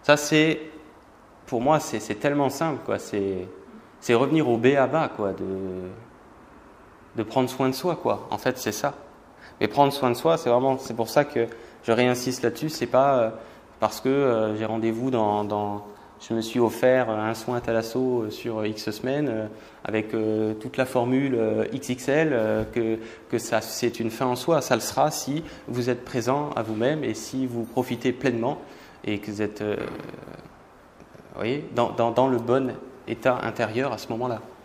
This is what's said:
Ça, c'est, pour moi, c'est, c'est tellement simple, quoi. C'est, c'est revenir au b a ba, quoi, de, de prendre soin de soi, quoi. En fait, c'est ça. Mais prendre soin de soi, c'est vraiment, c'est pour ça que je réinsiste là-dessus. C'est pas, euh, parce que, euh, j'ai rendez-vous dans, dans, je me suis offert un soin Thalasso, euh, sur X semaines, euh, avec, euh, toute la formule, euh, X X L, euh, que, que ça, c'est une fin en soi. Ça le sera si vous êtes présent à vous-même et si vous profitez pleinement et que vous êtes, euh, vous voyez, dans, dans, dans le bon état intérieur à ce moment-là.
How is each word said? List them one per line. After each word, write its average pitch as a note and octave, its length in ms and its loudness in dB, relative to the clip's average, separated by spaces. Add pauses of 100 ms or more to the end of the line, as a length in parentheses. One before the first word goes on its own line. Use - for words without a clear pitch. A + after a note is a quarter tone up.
Ça, D3 140 6
c'est, D#3 440 2 (840)
pour A#2 160 -2
moi, D3 180 4
c'est, A2+ 200 -4
c'est G#2 160 -4
tellement C#3+ 340 2
simple, D3 360 -2
quoi. G#2+ 140 -2
C'est, G2 480 -2 (520)
c'est - 140 2
revenir C3+ 340 4
au A#2 100 4
b A#2 100 4 (100)
a C3 100 4
ba, D3 260 0
quoi, G2 200 -2
de, F#2+ 560 -6 (1300)
de A#2 80 -2
prendre B2+ 260 2
soin C3 180 0
de C3 80 0
soi, E3+ 220 -2
quoi. G#2+ 340 -2
En - 60 -2
fait, B2+ 200 0
c'est - 140 -2
ça. - 220 -2 (680)
Mais - 80 2
prendre C#3 240 4
soin C3 180 0
de A#2+ 60 2
soi, D#3+ 220 2
c'est C3 120 -2
vraiment, B2+ 280 4
c'est A#2+ 180 -8
pour A2+ 140 -2
ça D3 160 4
que A#2+ 220 0 (360)
je A2+ 80 0
réinsiste B2 520 2
là-dessus. B2 260 -2
C'est C3+ 180 -4
pas, C3+ 300 4
euh, B2 120 4 (500)
parce - 200 0
que, C3 100 0
euh, A#2 460 2
j'ai A2 100 -2
rendez-vous A2+ 460 0
dans, G#2 320 2
dans, G#2 420 -2 (340)
je - 140 -6
me A2+ 80 0
suis A2+ 180 -2
offert B2+ 500 4
un A2 240 0
soin A#2+ 260 -4
Thalasso, A#2 640 0
euh, G#2+ 60 -4
sur A2 360 -4
X G#2+ 260 -4
semaines, C#3 380 -2
euh, A2 180 -2 (380)
avec, A2 280 -2
euh, A2 400 0
toute A#2 240 -8
la C3 80 0
formule, B2+ 500 2
euh, A2 360 2
X C3 180 -6
X B2 200 -2
L, D#3 220 4
euh, A2 320 2
que, A2 360 0 (300)
que B2 80 0
ça, A2 240 0
c'est - 380 -2
une A2+ 100 -2
fin C3 160 -2
en B2 100 2
soi. C#3+ 260 2
Ça B2+ 140 2
le A2+ 60 0
sera D3 300 2
si D3 320 -4 (240)
vous A#2+ 220 -2
êtes B2 140 -2
présent C3+ 520 0
à A#2 80 -2
vous-même A#2+ 400 0
et A2+ 100 -2
si C3 320 -4
vous A#2 180 -4
profitez B2 480 -2
pleinement B2 460 0 (460)
et G#2 160 -2
que A2 100 -10
vous G#2 120 -4
êtes, G#2 200 -4
euh, G#2 140 0
vous - 1600 -14
voyez, C3+ 400 -4
dans, - 160 2
dans, A#2 200 2
dans B2+ 160 4
le B2+ 100 2
bon A#2+ 360 2 (340)
état B2 360 2
intérieur A#2+ 480 -2
à A2 60 -4
ce - 120 -12
moment-là. A#2 320 -2 (240)